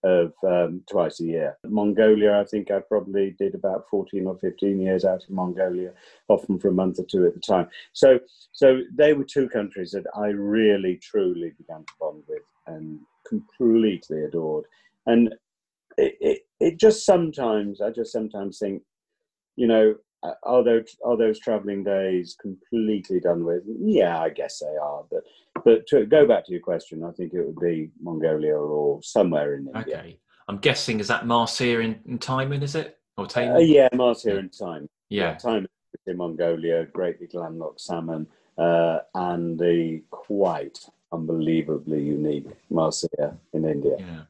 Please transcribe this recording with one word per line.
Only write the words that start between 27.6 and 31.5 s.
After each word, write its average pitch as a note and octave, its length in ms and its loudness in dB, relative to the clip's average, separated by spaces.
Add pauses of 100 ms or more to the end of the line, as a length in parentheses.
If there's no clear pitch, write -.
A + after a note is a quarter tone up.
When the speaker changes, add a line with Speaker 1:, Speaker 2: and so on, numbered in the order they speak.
Speaker 1:
Mongolia D#2 560 -2
or D2 460 -2
somewhere D#2 540 0
in C#2 200 -12
India. A2 240 -8
Speaker 2:
Okay. E2+ 200 -20 (280)
I'm G2+ 100 -8
guessing, B2 420 0
is G2+ 80 -6
that A#2 180 -2
Marsia A#2 580 0